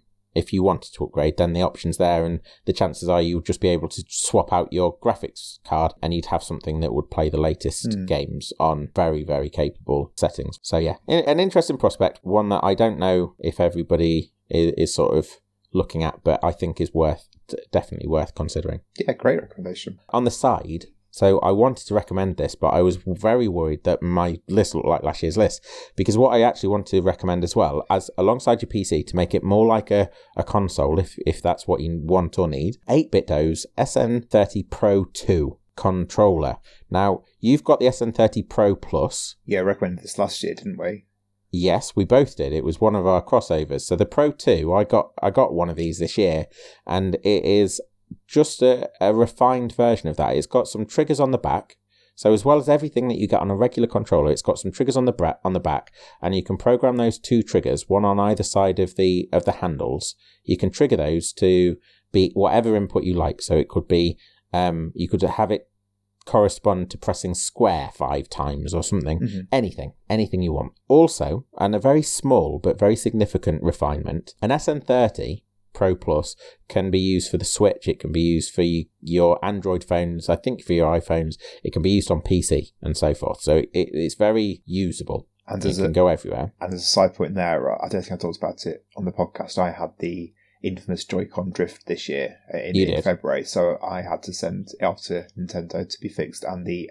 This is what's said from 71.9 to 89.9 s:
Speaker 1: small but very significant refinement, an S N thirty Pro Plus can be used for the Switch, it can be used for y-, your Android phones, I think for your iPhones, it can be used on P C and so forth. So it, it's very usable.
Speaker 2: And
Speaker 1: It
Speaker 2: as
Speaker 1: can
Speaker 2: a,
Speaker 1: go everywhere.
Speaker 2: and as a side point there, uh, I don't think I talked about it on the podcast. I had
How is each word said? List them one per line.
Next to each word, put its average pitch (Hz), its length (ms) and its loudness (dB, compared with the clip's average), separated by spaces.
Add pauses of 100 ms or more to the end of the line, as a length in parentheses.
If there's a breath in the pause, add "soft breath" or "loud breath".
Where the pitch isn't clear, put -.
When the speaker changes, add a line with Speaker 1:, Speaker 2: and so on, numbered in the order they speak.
Speaker 1:
small 90 580 0
but 87 200 0
very 104 160 4
significant 104 680 -2
refinement, - 800 -4
an 110 100 0
S 151 160 0
N 147 140 0
thirty 113 600 0 (280)
Pro 92 220 2
Plus - 440 -4 (320 loud breath)
can 95 200 0
be 92 100 2
used 92 300 0
for 92 80 -2
the 80 60 -2
Switch, - 440 0
it 80 120 -2
can 82 140 -6
be 82 80 2
used 85 320 0
for 92 80 0
y-, 85 240 0 (160)
your 87 420 2
Android 95 400 -4
phones, 85 460 -2
I 85 80 2
think 127 260 -6
for - 80 -4
your 82 260 2
iPhones, 82 380 -2 (300 loud breath)
it - 80 -8
can - 80 -2
be 95 100 2
used 101 180 2
on 85 120 0
P 90 200 0
C 76 300 -2 (100)
and 76 160 -4
so 76 160 2
forth. - 280 -8
So 78 160 2
it, 71 160 0
it's 82 420 -2
very 107 500 0
usable. - 640 -4 (200)
Speaker 2:
And 104 160 -8
Speaker 1:
It 101 60 2
Speaker 2:
as 90 80 -2
Speaker 1:
can 95 100 0
Speaker 2:
a, - 20 0
Speaker 1:
go 90 180 4
everywhere. 80 520 -2
Speaker 2:
and 92 140 -6
as 87 80 -8
a - 40 -6
side 95 280 2
point 90 220 -4
there, 82 360 0
uh, - 140 -4
I 90 40 -6
don't 95 120 -4
think 92 120 -10
I 90 40 -8
talked 85 200 -8
about - 280 -6
it 80 200 -10 (100)
on - 100 -10
the 90 60 -4
podcast. - 460 -6
I 90 140 0
had 82 280 -8